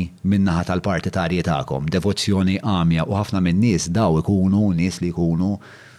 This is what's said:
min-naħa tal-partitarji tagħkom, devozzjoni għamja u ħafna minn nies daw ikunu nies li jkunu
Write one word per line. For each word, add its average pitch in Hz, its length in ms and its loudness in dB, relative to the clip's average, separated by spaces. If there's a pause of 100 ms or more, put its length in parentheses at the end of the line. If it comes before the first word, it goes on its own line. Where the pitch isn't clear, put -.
(200)
min-naħa 92 460 2
tal-partitarji 87 800 -2
tagħkom, 71 440 -2
devozzjoni 95 720 0
għamja 82 460 0
u - 80 -4
ħafna 98 280 -2
minn 90 200 2
nies 87 280 2
daw 85 280 2
ikunu 98 540 2
nies 87 280 0
li 87 100 -2
jkunu 87 460 0 (440)